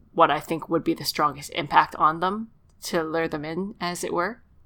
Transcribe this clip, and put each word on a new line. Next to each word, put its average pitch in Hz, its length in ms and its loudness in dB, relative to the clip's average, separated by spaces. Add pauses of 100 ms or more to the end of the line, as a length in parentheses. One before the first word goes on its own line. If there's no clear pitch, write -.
(140)
what 160 180 6
I 151 80 2
think 156 300 -6
would 165 140 2
be 165 100 2
the 156 100 -6
strongest 147 500 -2
impact 156 420 2
on 165 240 4
them 202 300 -2 (340)
to 170 200 0
lure 160 240 -2
them 160 160 -6
in, 175 380 -6
as 175 220 -4
it - 100 -4
were. 180 280 -2 (240)